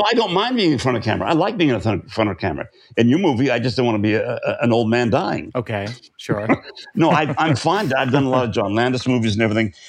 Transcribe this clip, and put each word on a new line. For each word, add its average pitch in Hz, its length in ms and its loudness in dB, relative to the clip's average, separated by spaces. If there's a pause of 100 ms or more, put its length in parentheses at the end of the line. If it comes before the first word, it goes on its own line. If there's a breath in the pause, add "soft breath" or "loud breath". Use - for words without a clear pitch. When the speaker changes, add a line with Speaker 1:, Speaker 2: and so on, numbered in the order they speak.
Speaker 1:
I 226 80 2
don't 214 200 0
mind 240 240 0
being 175 160 2
in 127 40 0
front 120 200 0
of - 60 -6
camera. 101 260 -2
I 165 40 2
like 202 240 0
being 165 120 2
in 113 100 0
front, 101 320 -2
front 107 180 0
of 90 80 -6
camera. 78 300 -4 (300 soft breath)
In 117 100 6
your 139 120 4
movie, 139 300 2
I 120 100 2
just 120 180 -2
don't 127 80 2
wanna 107 140 2
be 107 160 2
a, 113 200 -2
a, - 260 -4
an 117 120 2
old 113 160 2
man 120 200 2
dying. - 460 -2
Speaker 2:
Okay, 107 320 -4 (300)
sure. 107 300 -4
Speaker 1:
<laughs> - 180 -14 (300 loud breath)
No, 160 160 2
I, 147 260 0
I'm 160 180 0
fine. 170 380 -2
I've 131 180 0
done 139 140 2
a 131 40 0
lot 127 160 2
of 110 60 -4
John 101 240 -2
Landis 127 320 0
movies 113 260 0
and 113 80 0
everything. 107 320 0 (160 loud breath)